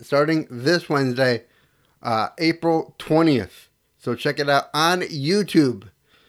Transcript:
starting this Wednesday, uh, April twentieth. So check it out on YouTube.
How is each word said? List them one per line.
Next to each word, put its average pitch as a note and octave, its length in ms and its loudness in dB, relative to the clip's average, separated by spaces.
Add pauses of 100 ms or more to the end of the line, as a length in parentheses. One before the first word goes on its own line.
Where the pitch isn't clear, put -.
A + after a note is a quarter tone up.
starting D3+ 500 0
this C#3 380 0
Wednesday, B2+ 560 0 (580)
uh, A2 360 -2
April E3 600 -2
twentieth. D#3 720 0 (300)
So A#2+ 180 -6
check C#3+ 240 -4
it C#3+ 80 -2
out C#3 260 0
on E3+ 280 0
YouTube. D3 880 0 (380)